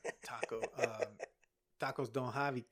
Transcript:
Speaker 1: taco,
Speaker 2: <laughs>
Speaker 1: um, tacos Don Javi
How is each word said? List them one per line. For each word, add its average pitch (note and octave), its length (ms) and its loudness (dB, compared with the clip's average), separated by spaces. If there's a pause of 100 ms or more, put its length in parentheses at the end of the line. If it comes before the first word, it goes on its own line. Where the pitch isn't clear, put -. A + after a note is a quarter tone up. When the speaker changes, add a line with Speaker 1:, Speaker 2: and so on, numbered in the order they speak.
(240)
Speaker 1:
taco, A2+ 460 -2
Speaker 2:
<laughs> - 80 -8
Speaker 1:
um, G#2+ 400 2 (640)
tacos C3+ 300 0
Don B2+ 220 0
Javi C#3 400 2